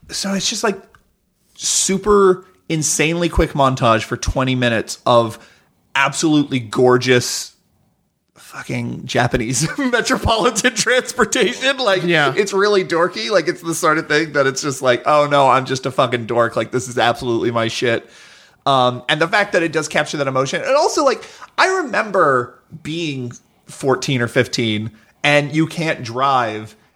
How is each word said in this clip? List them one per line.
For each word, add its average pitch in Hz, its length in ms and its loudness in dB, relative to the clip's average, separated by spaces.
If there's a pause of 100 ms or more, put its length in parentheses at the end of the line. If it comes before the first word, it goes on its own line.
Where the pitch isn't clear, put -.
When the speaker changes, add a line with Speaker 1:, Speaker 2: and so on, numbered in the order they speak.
Speaker 1:
so - 260 -6
it's 190 160 -4
just, 220 140 -4
like, 202 180 -2 (720)
super 190 920 2 (240)
insanely 160 600 0
quick 160 220 0
montage 131 520 2
for - 140 -6
twenty 131 380 -2
minutes 120 520 0
of 117 320 4 (560)
absolutely 143 640 2
gorgeous 123 960 2 (800)
fucking 120 720 -10
Japanese 123 680 -2
<laughs> - 60 -10
metropolitan 233 960 0
transportation. 247 1040 0
Like, 196 240 0
Speaker 2:
Yeah. 156 340 2
Speaker 1:
it's 196 160 0
really 196 320 2
dorky. 175 460 -2
Like, 170 180 2
it's 151 140 -4
the 165 120 -6
sort 156 240 0
of 160 100 -6
thing 151 240 0
that 147 140 2
it's 151 160 -2
just 135 200 -6
like, 123 240 2
"Oh 147 240 4
no, 135 180 4
I'm 131 180 4
just 131 200 -4
a 131 40 -6
fucking 120 360 -2
dork. 117 300 0
Like, 113 140 -2
this 123 180 -4
is 123 100 -8
absolutely 117 520 0
my 113 180 -2
shit." 117 400 -2 (580)
Um, 127 420 2
and 151 120 2
the 165 80 0
fact 202 240 0
that 175 100 2
it 165 100 -2
does 156 160 -4
capture - 300 -2
that 139 80 -2
emotion. 135 360 -2
And 262 140 0
also, 339 280 2
like, 262 180 0 (360)
I 339 100 2 (140)
remember 185 760 0 (240)
being 147 500 -6 (340)
fourteen 131 540 -2
or 117 80 0
fifteen, 110 600 -2 (320)
and 147 320 2
you 156 120 2
can't 160 360 -4
drive. 117 760 -2 (200)